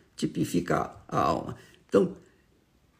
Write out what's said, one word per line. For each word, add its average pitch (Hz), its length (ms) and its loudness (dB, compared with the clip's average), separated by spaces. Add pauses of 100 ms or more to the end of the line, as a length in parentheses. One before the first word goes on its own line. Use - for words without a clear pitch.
(160)
tipifica - 800 -2 (120)
a - 120 -2
alma. 78 380 -2 (300)
Então, 190 280 4 (840)